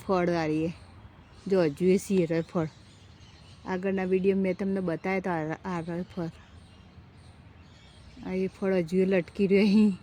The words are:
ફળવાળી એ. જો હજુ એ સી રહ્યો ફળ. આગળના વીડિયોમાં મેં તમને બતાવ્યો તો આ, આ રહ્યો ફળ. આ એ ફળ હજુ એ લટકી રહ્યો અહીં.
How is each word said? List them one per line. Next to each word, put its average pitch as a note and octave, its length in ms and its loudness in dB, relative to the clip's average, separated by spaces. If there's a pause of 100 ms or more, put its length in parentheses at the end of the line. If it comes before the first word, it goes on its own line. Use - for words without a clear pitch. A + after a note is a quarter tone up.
ફળવાળી E3+ 640 0
એ. E3+ 60 -6 (720)
જો F#3+ 160 2
હજુ D#3+ 320 0
એ - 40 4
સી F#3 280 0
રહ્યો D#3+ 240 -2
ફળ. D#3+ 200 -2 (920)
આગળના F#3+ 480 -4
વીડિયોમાં F#3+ 300 2
મેં F#3 140 -2
તમને G3 240 -4
બતાવ્યો F3+ 440 -4
તો - 60 -4
આ, D#3+ 340 -4
આ F3+ 160 -6
રહ્યો E3+ 240 -8
ફળ. E3+ 260 -10 (2000)
આ F#3 80 -6
એ F#3 140 -2
ફળ F#3+ 260 -2
હજુ F#3 280 0
એ F#3 40 2
લટકી F#3+ 440 0
રહ્યો G3+ 160 6
અહીં. G#3 260 6 (100)